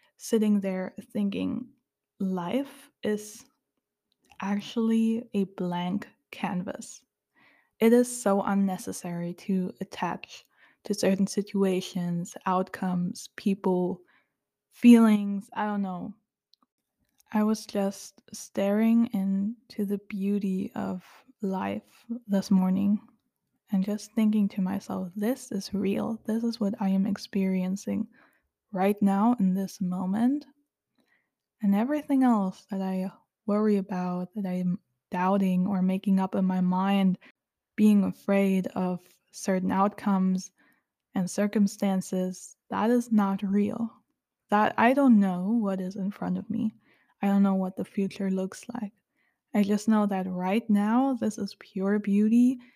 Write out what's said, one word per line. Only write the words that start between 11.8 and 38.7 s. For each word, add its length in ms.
outcomes, 880
people, 680
feelings, 720
I 140
don't 160
know. 300
I 120
was 240
just 520
staring 800
into 720
the 140
beauty 640
of 300
life 600
this 220
morning 500
and 140
just 280
thinking 360
to 120
myself, 540
"This 360
is 220
real. 520
This 180
is 160
what 220
I 80
am 160
experiencing 1040
right 320
now 360
in 140
this 260
moment." 680
And 140
everything 480
else 480
that 100
I 300
worry 320
about, 560
that 140
I'm 320
doubting 560
or 160
making 360
up 140
in 120
my 140
mind, 600
being 280
afraid 640
of 320